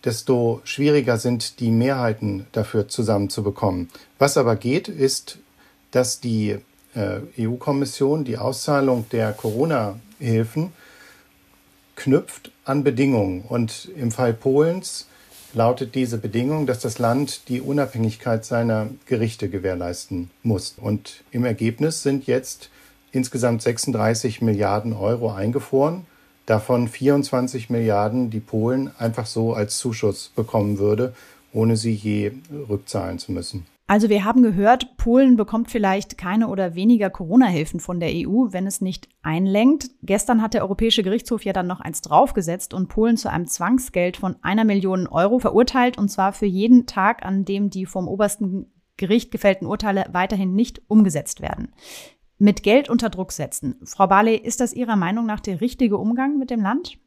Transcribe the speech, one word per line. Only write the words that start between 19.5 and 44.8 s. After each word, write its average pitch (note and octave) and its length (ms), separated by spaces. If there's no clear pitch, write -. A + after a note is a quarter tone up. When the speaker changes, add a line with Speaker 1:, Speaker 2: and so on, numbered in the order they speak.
Speaker 1:
muss. G#2 400
Und G#2+ 480
im B2 160
Ergebnis A#2 560
sind C#3 240
jetzt - 460
insgesamt B2 500
sechsunddreißig A2+ 800
Milliarden G#2+ 520
Euro A2 380
eingefroren, C3+ 760
davon A#2 400
vierundzwanzig C3 840
Milliarden, A2+ 600
die A2 80
Polen B2 580
einfach A#2 300
so A2+ 260
als G#2 240
Zuschuss A2 580
bekommen G#2 440
würde, G#2+ 340
ohne A2+ 260
sie A2+ 160
je G#2 380
rückzahlen F#2+ 520
zu - 120
müssen. F2 360
Speaker 2:
Also G#3+ 220
wir G3+ 160
haben A#3+ 200
gehört, A3 520
Polen B3+ 400
bekommt A3 340
vielleicht G3+ 480
keine G3+ 300
oder F#3 260
weniger G#3 360
Corona-Hilfen F3+ 720
von F3 180
der E3 140
E E3+ 120
U, A3 280
wenn F#3 120
es G3 140
nicht - 300
einlenkt. G3 680
Gestern G#3 400
hat A3 120
der A#3 80
Europäische G#3+ 420
Gerichtshof G#3+ 400
ja G3 80
dann F3+ 160
noch F#3 140
eins - 180
draufgesetzt F3+ 720
und F#3 140
Polen A3+ 300
zu - 120
einem E3+ 160
Zwangsgeld F3+ 680
von F3+ 260
einer G#3 220
Million F#3+ 420